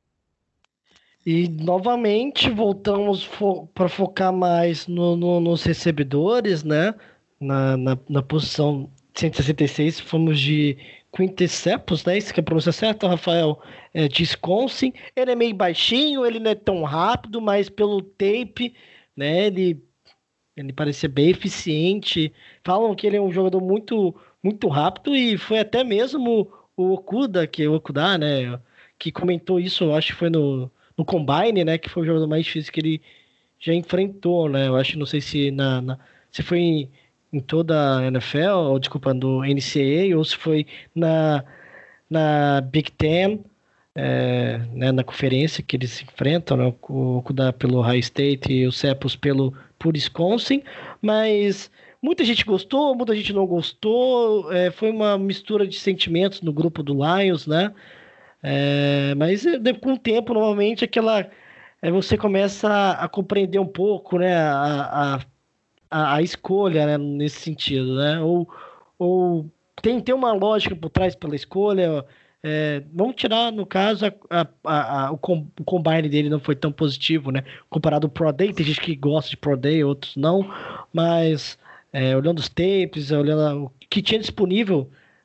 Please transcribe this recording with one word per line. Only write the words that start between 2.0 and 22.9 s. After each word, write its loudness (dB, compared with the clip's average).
voltamos 0
fo-, -2
pra 2
focar 0
mais 2
no, 2
no, 2
nos 0
recebedores, 0
né? 2
Na, 2
na, 0
na 0
posição -2
cento -2
e -4
sessenta 0
e 4
seis, -2
fomos 0
de 2
Quintus 0
Cephus, -2
né? 2
Isso -6
que 0
é 4
a -6
pronúncia 2
certa, 0
Rafael, 2
é, 2
de -2
Wisconsin. 0
Ele 2
é 2
meio 2
baixinho, 0
ele 0
não 0
é 0
tão -2
rápido, -2
mas 2
pelo 0
tape, -2
né? 0
Ele, 0
ele -10
parecia -2
bem 4
eficiente. 0
Falam 2